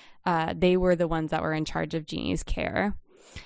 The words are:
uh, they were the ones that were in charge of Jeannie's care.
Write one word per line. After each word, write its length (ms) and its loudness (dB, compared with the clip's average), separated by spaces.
uh, 300 0
they 200 6
were 200 4
the 120 0
ones 220 -2
that 120 0
were 120 0
in 100 -2
charge 300 -4
of 120 -6
Jeannie's 360 -4
care. 520 0